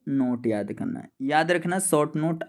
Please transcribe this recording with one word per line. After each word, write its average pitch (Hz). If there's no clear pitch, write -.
नोट 123
याद 104
करना -
है। -
याद 156
रखना 175
शॉर्ट 156
नोट 165